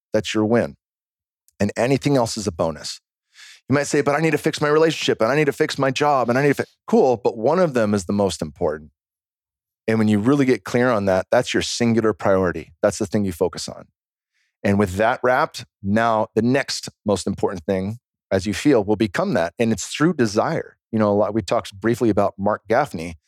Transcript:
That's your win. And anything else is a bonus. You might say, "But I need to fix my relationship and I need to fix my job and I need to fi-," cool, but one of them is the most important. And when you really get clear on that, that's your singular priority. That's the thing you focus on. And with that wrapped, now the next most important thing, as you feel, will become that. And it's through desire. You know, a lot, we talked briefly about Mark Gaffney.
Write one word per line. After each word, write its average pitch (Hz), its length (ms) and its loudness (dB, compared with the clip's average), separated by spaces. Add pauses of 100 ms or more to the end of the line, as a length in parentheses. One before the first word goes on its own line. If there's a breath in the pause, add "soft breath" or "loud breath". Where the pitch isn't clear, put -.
(120)
That's 107 200 -2
your 107 140 2
win. 104 300 0 (840)
And 101 180 -2
anything 135 400 0
else 117 200 0
is 107 100 -6
a 98 60 -4
bonus. 80 480 -6 (680 loud breath)
You 131 60 0
might 143 140 0
say, 147 120 0
"But 139 140 2
I 151 60 0
need 160 100 2
to 147 80 2
fix - 220 -2
my 151 80 0
relationship 151 520 2
and 110 100 2
I 135 60 0
need 156 100 2
to 135 60 0
fix - 260 -2
my 135 120 0
job 135 400 2
and 120 80 2
I 139 40 0
need 147 60 4
to 135 60 4
fi-," 107 100 -4 (220)
cool, 139 300 4
but 113 200 -2
one 139 220 2
of 165 160 2
them 107 200 2
is 98 100 0
the 107 80 -4
most 101 280 0
important. 78 500 -6 (960)
And 110 100 2
when 107 100 4
you 107 100 4
really 135 260 2
get 123 200 0
clear 123 260 0
on 101 160 0
that, 92 240 2
that's 120 220 0
your 92 100 0
singular 110 500 0
priority. 95 600 0 (100)
That's 104 160 0
the - 80 -4
thing 104 180 -2
you 95 80 -4
focus - 360 -4
on. - 200 -16 (760)
And 101 160 2
with 92 180 0
that 113 260 2
wrapped, 127 420 0 (180)
now 110 520 0
the 110 80 0
next 127 460 -2 (160)
most 101 220 -2
important 98 400 -4
thing, 98 320 -4 (320)
as 95 160 -2
you 101 80 -2
feel, 131 300 2
will 104 120 0
become 120 380 -2
that. 85 240 -2
And 117 140 0
it's - 160 -8
through 170 260 0
desire. 117 600 -2 (160)
You 110 60 -2
know, 104 120 2
a 101 40 2
lot, 104 200 0
we 110 80 -2
talked 104 360 -4
briefly 113 300 0
about 101 300 0
Mark 98 300 -2
Gaffney. 90 480 -2 (120)